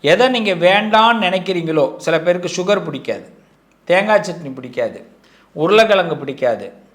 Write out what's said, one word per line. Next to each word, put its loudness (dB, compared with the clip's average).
எதை 4
நீங்க 0
வேண்டான்னு 2
நினைக்கிறீங்களோ, -2
சில 0
பேருக்கு -2
சுகர் 0
பிடிக்காது, -10
தேங்காய் 2
சட்னி -10
பிடிக்காது, -8
உருளைக்கிழங்கு 2
பிடிக்காது -4